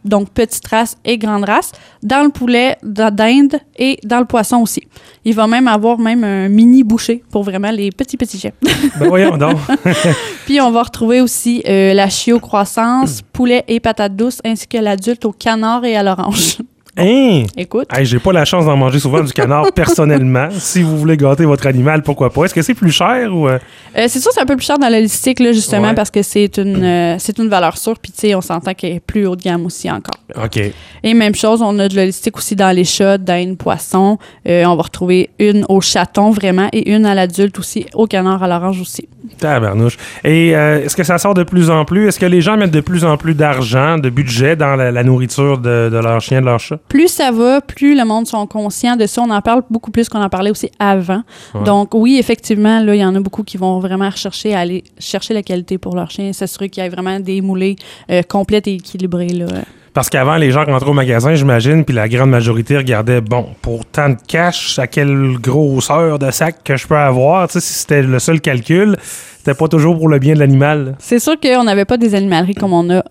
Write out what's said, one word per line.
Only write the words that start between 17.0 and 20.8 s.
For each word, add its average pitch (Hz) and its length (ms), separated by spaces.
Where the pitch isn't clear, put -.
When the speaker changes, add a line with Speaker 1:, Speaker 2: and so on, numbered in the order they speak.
Speaker 1:
Écoute. 214 300
Speaker 2:
Hey, 135 80
j'ai 123 140
pas 190 140
la 160 120
chance 170 220
d'en 143 100
manger 135 220
souvent 139 240
du 131 100
canard 143 400
<laughs> - 20
personnellement. 147 760
Si 185 320